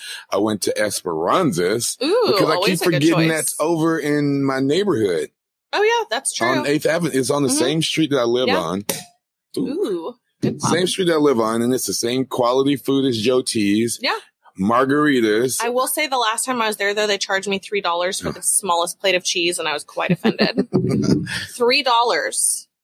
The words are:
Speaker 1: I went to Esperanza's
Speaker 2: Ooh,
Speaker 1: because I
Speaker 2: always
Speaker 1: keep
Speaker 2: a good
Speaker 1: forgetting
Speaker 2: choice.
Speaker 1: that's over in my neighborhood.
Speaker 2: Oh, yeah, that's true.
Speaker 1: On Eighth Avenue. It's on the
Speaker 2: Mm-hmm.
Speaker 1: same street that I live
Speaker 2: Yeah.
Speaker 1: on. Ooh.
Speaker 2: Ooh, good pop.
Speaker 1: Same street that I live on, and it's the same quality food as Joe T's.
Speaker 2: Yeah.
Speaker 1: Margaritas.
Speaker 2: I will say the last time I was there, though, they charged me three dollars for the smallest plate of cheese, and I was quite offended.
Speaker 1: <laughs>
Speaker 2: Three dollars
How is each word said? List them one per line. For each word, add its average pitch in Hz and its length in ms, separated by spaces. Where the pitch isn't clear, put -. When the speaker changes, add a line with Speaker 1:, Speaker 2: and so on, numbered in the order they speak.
Speaker 1:
I 95 80
went 107 240
to - 160
Esperanza's 104 1200
Speaker 2:
Ooh, 403 240
Speaker 1:
because - 240
I 156 40
Speaker 2:
always 180 260
Speaker 1:
keep - 80
Speaker 2:
a - 40
good 175 120
Speaker 1:
forgetting 165 240
Speaker 2:
choice. 160 80
Speaker 1:
that's - 240
over 160 380
in 143 460
my 135 160
neighborhood. 135 720
Speaker 2:
Oh, 370 80
yeah, 453 280
that's - 240
true. 117 140
Speaker 1:
On - 180
Eighth 147 200
Avenue. 151 320
It's 127 120
on 143 120
the 131 60
Speaker 2:
Mm-hmm. 190 100
Speaker 1:
same 151 240
street 156 280
that 139 100
I 120 40
live 120 240
Speaker 2:
Yeah. - 100
Speaker 1:
on. 90 260
Ooh. - 120
Speaker 2:
Ooh, 240 460
good - 160
pop. - 120
Speaker 1:
Same 175 160
street 185 200
that 165 80
I 156 40
live 139 220
on, 113 220
and 123 120
it's 120 120
the 98 80
same 127 320
quality 131 500
food 139 300
as 117 120
Joe 127 240
T's. 110 600
Speaker 2:
Yeah. 370 160
Speaker 1:
Margaritas. 131 840
Speaker 2:
I 240 60
will 254 180
say 311 200
the 262 120
last 226 260
time 247 180
I 220 40
was 214 100
there, 202 180
though, 214 120
they 202 120
charged 196 300
me 196 100
three 196 220
dollars 180 400
for 165 120
the 185 100
smallest 175 580
plate 190 140
of 180 100
cheese, 175 340
and 160 100
I 151 40
was 147 120
quite - 260
offended. - 640
Speaker 1:
<laughs> - 540
Speaker 2:
Three 254 280
dollars 233 880